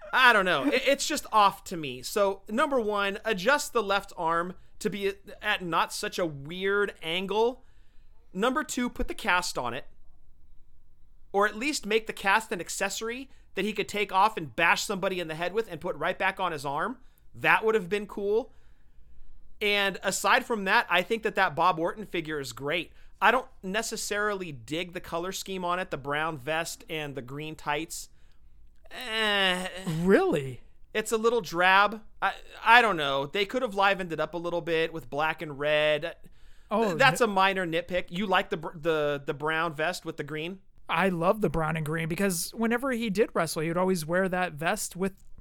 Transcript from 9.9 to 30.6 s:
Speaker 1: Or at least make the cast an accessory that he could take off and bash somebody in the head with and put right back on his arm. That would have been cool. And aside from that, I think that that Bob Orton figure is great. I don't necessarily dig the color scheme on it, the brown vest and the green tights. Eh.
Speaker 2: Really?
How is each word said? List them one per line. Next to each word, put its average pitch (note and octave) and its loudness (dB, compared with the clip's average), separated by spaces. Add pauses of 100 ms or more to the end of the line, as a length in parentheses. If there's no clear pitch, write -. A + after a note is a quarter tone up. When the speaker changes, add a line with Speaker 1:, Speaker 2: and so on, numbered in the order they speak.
Speaker 1:
Or G3+ 6
at G#3 -4
least C4+ -4
make A3 0
the G3+ -8
cast G3+ 0
an F#3 -4
accessory A3+ -6 (240)
that F#3+ -2
he G#3+ -2
could G3+ -4
take G#3 -4
off G3 4
and D3+ -8
bash F3 4
somebody F#3+ -2
in D#3+ -6
the D#3 -6
head F3 -4
with A3 -2
and E3+ -10
put F3 -6
right F3 -2
back G3 0
on F3+ -2
his C3+ -6
arm. D#3+ -4 (360)
That D#3+ 4
would A3 4
have F#3 0
been G#3 -2
cool. G#3+ -2 (1080)
And G3+ 2
aside G3+ 4
from G#3+ -4
that, A3 4
I F3 4
think A3 -2
that G3+ -2
that F3 2
Bob E3+ 4
Orton G3 -4
figure D#3 -4
is B2+ -8
great. C#3+ -4 (280)
I G3+ 8
don't B3+ 0 (160)
necessarily G#3 -4
dig D3+ -6
the F3+ -8
color F3 -6
scheme F#3 -6
on F3 0
it, F3+ -6
the D#3+ -2
brown D3 -2
vest D#3 -4
and D3+ -6
the C3+ -8
green D3+ -10
tights. - -4 (1000)
Eh. G3+ 2 (360)
Speaker 2:
Really? F#3 4 (340)